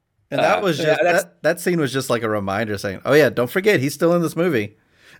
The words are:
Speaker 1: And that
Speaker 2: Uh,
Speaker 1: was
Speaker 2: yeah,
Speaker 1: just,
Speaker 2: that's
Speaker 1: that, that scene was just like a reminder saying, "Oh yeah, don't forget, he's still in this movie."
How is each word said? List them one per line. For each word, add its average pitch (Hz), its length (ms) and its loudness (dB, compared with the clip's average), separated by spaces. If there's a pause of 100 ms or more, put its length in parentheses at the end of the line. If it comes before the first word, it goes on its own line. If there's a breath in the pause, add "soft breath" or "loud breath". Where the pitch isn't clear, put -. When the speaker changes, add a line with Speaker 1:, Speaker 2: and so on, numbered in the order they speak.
(320)
Speaker 1:
And 139 100 0
that 185 180 2
Speaker 2:
Uh, - 20 -4
Speaker 1:
was 170 180 0
Speaker 2:
yeah, 160 60 -2
Speaker 1:
just, 151 180 2
Speaker 2:
that's 175 200 2
Speaker 1:
that, - 200 -16
that 175 160 0
scene 175 200 0
was 127 140 -2
just 135 160 -4
like 117 140 -2
a 110 60 -2
reminder 104 480 -2
saying, 95 280 -8
"Oh 123 80 2
yeah, 143 160 6
don't 120 220 -2
forget, 190 280 0
he's 135 140 -2
still 170 220 2
in 175 60 0
this 160 140 -4
movie." 143 420 -2 (420 soft breath)